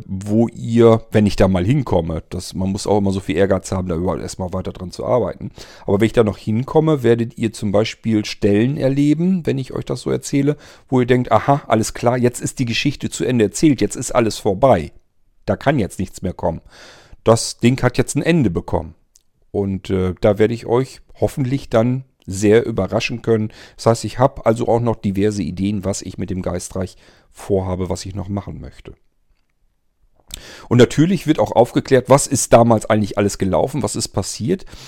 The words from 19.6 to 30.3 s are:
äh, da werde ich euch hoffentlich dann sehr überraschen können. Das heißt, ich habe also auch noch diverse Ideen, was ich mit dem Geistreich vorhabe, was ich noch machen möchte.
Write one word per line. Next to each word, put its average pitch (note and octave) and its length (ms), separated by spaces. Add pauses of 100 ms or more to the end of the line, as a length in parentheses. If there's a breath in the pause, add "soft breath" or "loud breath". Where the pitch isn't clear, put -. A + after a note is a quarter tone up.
äh, F#2 320
da G#2 180
werde G#2+ 160
ich A2 120
euch B2+ 340 (200)
hoffentlich C3 500
dann B2 340 (220)
sehr G#2 400
überraschen G#2+ 560
können. A2 300 (240 loud breath)
Das - 100
heißt, A#2 180
ich - 140
habe - 280
also A#2 200
auch A#2 140
noch A#2 160
diverse G2+ 460
Ideen, F#2 420
was G2 180
ich - 160
mit F#2+ 100
dem F#2 140
Geistreich F2+ 540 (340 soft breath)
vorhabe, F#2 580
was F#2 160
ich F#2+ 100
noch G2 140
machen F#2+ 320
möchte. - 340 (1700 loud breath)